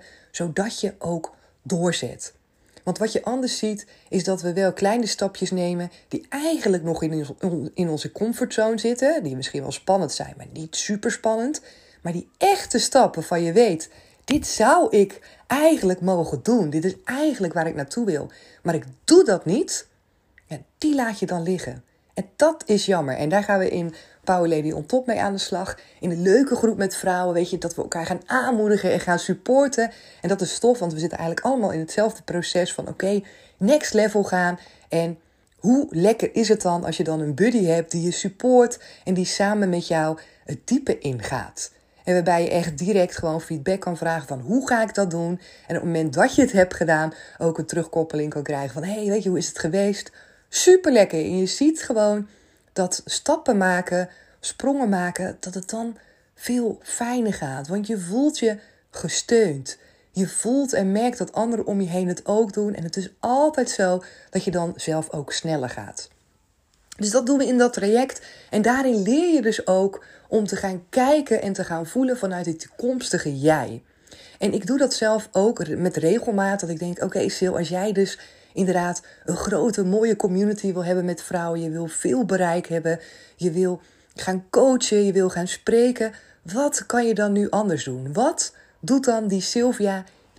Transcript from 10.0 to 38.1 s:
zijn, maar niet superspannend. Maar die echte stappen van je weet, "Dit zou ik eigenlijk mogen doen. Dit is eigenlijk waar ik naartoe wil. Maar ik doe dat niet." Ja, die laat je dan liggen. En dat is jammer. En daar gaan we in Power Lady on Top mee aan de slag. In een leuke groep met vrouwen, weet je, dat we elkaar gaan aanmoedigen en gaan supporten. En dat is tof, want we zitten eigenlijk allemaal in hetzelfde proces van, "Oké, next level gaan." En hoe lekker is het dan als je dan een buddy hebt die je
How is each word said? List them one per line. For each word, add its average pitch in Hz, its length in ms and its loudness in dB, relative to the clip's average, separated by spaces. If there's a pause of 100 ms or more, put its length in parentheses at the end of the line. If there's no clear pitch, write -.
zijn, - 260 -8
maar - 160 -18
niet 160 220 -12
superspannend. 220 840 -2 (400)
Maar 170 120 -6
die - 240 -8
echte - 420 2
stappen 202 440 4
van 170 200 0
je 170 100 -2
weet, 202 360 4 (360)
"Dit - 220 -2
zou 277 500 4
ik - 400 0 (100)
eigenlijk 254 540 2
mogen 170 420 0
doen. 208 260 2
Dit 160 160 -2
is 185 180 -2
eigenlijk 254 500 -2
waar 165 140 0
ik 165 80 -6
naartoe 240 300 -4
wil. 139 260 -2 (320)
Maar 165 120 0
ik 143 100 -4 (180)
doe 349 200 8
dat 196 220 2
niet." 226 420 -2 (600)
Ja, 151 100 -12 (200)
die 302 180 2
laat 226 240 -2
je 196 60 0
dan 175 180 -4
liggen. 165 400 -4 (300)
En 196 120 -6 (100)
dat 320 300 2
is 202 200 2
jammer. 156 300 0
En 151 140 -2
daar 202 140 2
gaan 202 160 2
we 185 100 2
in 170 240 -4 (300)
Power 180 260 2
Lady 156 220 0
on 151 140 -6
Top 254 220 0
mee 226 120 -2
aan 202 140 -2
de 196 60 -6
slag. 190 400 -6 (200)
In 180 120 -4
een 170 100 -4
leuke 233 340 6
groep 220 220 0
met 196 180 -2
vrouwen, 180 380 -2
weet 175 160 0
je, 185 80 -4
dat 170 180 -6
we - 60 -6
elkaar 165 240 -6
gaan 175 200 -6
aanmoedigen 214 640 0
en 160 80 0
gaan 175 200 0
supporten. 240 720 0 (300)
En 175 80 -4
dat 196 120 0
is - 180 -4
tof, 240 200 4
want 170 140 -4
we 156 60 -8
zitten 165 180 -4
eigenlijk 165 300 -4
allemaal 247 240 0
in 160 80 -4
hetzelfde 214 440 -2
proces 175 500 -2
van, - 140 -8
"Oké, 196 340 -2 (360)
next 285 360 2
level 214 300 4
gaan." 180 360 0 (300)
En 165 280 -2 (400)
hoe 254 320 4
lekker 190 460 2
is 220 120 2
het 208 140 4
dan 175 220 0
als - 140 -4
je 180 60 -2
dan 156 160 -2
een 151 160 -2
buddy 220 280 4
hebt 165 280 0
die 165 100 -2
je 175 100 0